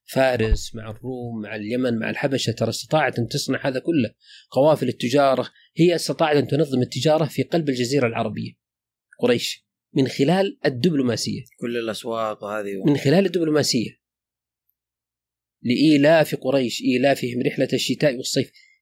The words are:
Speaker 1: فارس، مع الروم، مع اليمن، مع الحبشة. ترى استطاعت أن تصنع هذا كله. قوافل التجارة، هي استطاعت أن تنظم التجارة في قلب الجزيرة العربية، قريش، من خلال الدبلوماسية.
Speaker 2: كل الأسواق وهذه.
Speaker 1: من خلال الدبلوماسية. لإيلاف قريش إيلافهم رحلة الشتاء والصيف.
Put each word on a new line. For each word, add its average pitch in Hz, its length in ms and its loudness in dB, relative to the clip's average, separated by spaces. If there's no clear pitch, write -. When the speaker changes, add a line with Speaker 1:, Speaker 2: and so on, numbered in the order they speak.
Speaker 1:
فارس، 123 720 0
مع 110 160 -12
الروم، 120 520 -10
مع 104 140 -10
اليمن، 117 420 -2
مع 110 120 -4
الحبشة. 127 420 -2
ترى 113 160 -2
استطاعت 135 500 0
أن 120 100 -2
تصنع 135 380 -4
هذا 131 120 -2
كله. 160 360 0
قوافل 143 380 2
التجارة، 127 600 2
هي 170 180 4
استطاعت 151 420 0
أن 131 100 2
تنظم 135 360 0
التجارة 151 420 2
في 135 180 -2
قلب 160 260 -2
الجزيرة 123 380 0
العربية، 113 460 -6
قريش، - 480 -2
من 135 160 0
خلال 185 580 0
الدبلوماسية. 123 800 0
Speaker 2:
كل 120 200 -6
الأسواق 113 680 -6
وهذه. 101 420 -6
Speaker 1:
من 143 100 4
خلال 156 300 2
الدبلوماسية. 151 720 0
لإيلاف 147 720 4
قريش 131 480 -2
إيلافهم 123 640 0
رحلة 131 260 0
الشتاء 131 440 0
والصيف. - 360 -4